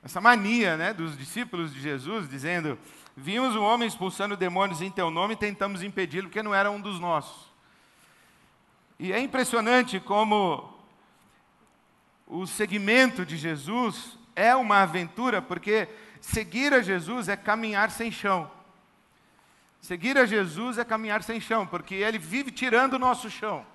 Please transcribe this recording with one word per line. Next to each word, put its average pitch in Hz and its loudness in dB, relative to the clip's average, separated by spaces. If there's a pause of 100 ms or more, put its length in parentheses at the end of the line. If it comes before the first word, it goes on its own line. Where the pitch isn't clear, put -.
Essa 175 -8
mania, 214 6
né, 175 0
dos 165 -6
discípulos 170 -6
de 135 -12
Jesus, 147 -4
dizendo: 151 -4 (380)
"Vimos 214 -2
um 214 0
homem 233 4
expulsando 196 -4
demônios 180 0
em 190 -6
teu 180 -2
nome 185 -2
e - -4
tentamos 202 -4
impedi-lo, 185 -6
porque 196 -6
não 214 -2
era 202 4
um 208 -6
dos 196 -8
nossos." 165 -4 (1500)
E 185 -6
é 202 0
impressionante 240 2
como 202 2 (1500)
o 180 -8
segmento 208 2
de 151 -8
Jesus 165 -4 (200)
é 226 6
uma 208 6
aventura, 185 0
porque 196 -2 (320)
seguir 220 0
a 254 6
Jesus 185 -2
é 202 0
caminhar 214 0
sem 233 -4
chão. 185 -2 (1300)
Seguir 180 -2
a 254 8
Jesus 208 -2
é 233 -2
caminhar 220 -2
sem 220 -6
chão, 220 -2
porque 180 -8
ele 214 0
vive 214 -4
tirando 254 2
o 262 0
nosso 247 0
chão. 185 -6